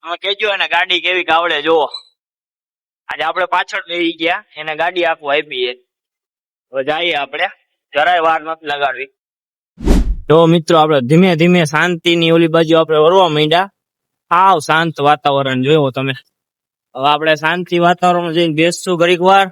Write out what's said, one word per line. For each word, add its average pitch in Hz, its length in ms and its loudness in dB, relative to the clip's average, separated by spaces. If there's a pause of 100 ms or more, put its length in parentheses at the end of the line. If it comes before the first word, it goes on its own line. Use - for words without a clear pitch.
તમે 170 200 -10
કહેજો 202 320 -4
એને 180 200 -2
ગાડી 180 300 0
કેવી 180 300 -2
આવડે. 165 220 0 (100)
જુઓ, 160 200 2 (1200)
આજે 143 160 -8
આપણે 170 300 -4
પાછળ 196 340 -4
બેસી 170 320 -4
ગયા, 175 240 -4 (160)
એને 156 200 -8
ગાડી 175 300 -2
આખું 151 220 -4
આપી 147 340 -4
છે. 123 60 -4 (1000)
હવે 135 160 -4
જઈએ 165 340 -2
આપણે, 151 260 -10 (440)
જરાય 165 340 2
વાર 160 160 0
નથી 160 280 -12
લગાડવી. 135 400 -6 (1160)
જો 156 100 4 (140)
મિત્રો, 170 260 2
આપણે 156 300 2
ધીમે 170 200 4 (120)
ધીમે 175 200 4 (120)
શાંતિની 170 640 0
ઓલી 170 180 2
બાજુ 160 240 2
આપણે 156 260 2
વળવા 180 320 4
માંડ્યા. 165 340 0 (600)
હાવ 185 280 4 (100)
શાંત 160 280 0 (100)
વાતાવરણ 139 600 0
જોયો 147 240 2
તમે. 131 240 -6 (800)
હવે 135 160 0
આપણે 156 320 2
શાંતિ 170 440 -2
વાતાવરણમાં 175 520 0
જઈને 165 200 -2
બેસશું 170 420 -2
ઘડીક 175 280 0
વાર. 196 240 4